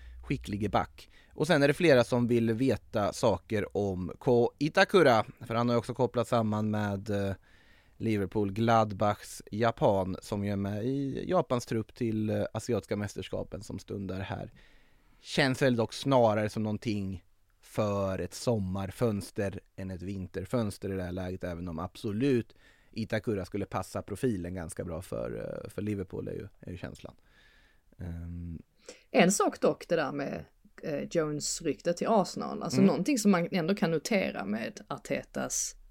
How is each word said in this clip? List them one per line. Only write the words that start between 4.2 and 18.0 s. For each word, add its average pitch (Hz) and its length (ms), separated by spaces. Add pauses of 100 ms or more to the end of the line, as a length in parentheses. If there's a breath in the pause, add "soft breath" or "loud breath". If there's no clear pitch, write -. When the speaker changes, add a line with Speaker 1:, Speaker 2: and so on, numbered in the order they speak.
Speaker 1:
Itakura, 147 680 (140)
för 117 160
han 120 140
har 120 60
ju 117 40
också 120 140
kopplat 120 340
samman 107 440
med, 104 380
eh, 101 260 (640 soft breath)
Liverpool, 104 520
Gladbachs 107 920 (100)
japan, 104 720
som 101 240
ju 101 60
är 101 40
med 101 300
i 135 440
Japans 143 360
trupp 113 300
till, 110 340
eh, 104 140 (100)
asiatiska 110 420
mästerskapen 95 680
som - 160
stundar 95 400
här. 95 320 (680 soft breath)
Känns 131 420
väl 131 140
dock 113 180
snarare 110 560
som 107 140
någonting 104 600 (380)
för 98 580